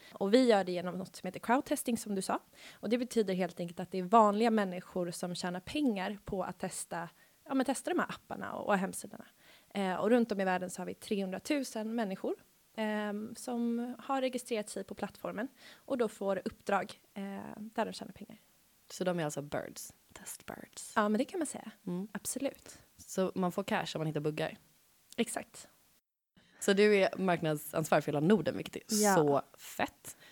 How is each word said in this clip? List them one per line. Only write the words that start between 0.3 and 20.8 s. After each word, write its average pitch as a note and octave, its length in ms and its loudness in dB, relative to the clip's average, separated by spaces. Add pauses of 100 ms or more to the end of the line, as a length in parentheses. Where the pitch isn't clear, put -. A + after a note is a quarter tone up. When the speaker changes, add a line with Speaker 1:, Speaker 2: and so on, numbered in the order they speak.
Speaker 1:
vi B3+ 140 8
gör G3+ 160 6
det F3+ 80 -2
genom F3 260 -4
något F#3 180 -10
som - 120 -8
heter F3+ 120 -8
crowd C4 260 2
testing, B3+ 320 0
som G#3 180 -6
du F#3+ 60 0
sa. - 180 -2 (340)
Och - 160 -8
det A#3+ 80 4
betyder A3+ 360 0
helt F3+ 260 0
enkelt F3 200 -6
att F#3 120 -8
det F#3+ 60 -4
är F#3 60 -2
vanliga G#3+ 480 8
människor F#3 600 0
som F3 240 -6
tjänar F3+ 240 -4
pengar G#3 680 -2
på F#3+ 180 -2
att - 160 -8
testa, E3+ 500 -6 (360)
ja, C#4+ 80 -6
men C4 120 2
testa C#4 280 -2
de E4+ 60 2
här F#3 100 0
apparna - 440 -8
och, - 140 -6
och G3+ 100 4
hemsidorna. - 480 -6 (480)
Eh, F#3+ 220 0
och G3 140 2
runt A#3+ 220 4
om G3+ 80 0
i F#3+ 60 0
världen F#3 240 0
så - 120 -10
har F3+ 40 -6
vi F3+ 80 -6
trehundratusen A3 1000 -4
människor, A3 400 -2 (420)
ehm, G#3+ 580 -2
som A#3+ 640 -2
har C4+ 220 -2
registrerat A#3+ 480 -2
sig G3 140 -6
på G#3 120 -12
plattformen F#3 520 -6 (280)
och - 220 -4
då A#3 100 2
får G3 380 -2
uppdrag, - 480 -2 (200)
eh, G3 100 -8 (340)
där G#3+ 280 -4
de F#3 80 -6
tjänar - 200 -12
pengar. - 240 -18 (540)
Speaker 2:
Så - 120 -6
de F3+ 160 2
är D#3+ 60 0
alltså D3 160 -4
birds, - 520 -8 (200)
test - 320 -14
birds? - 500 -14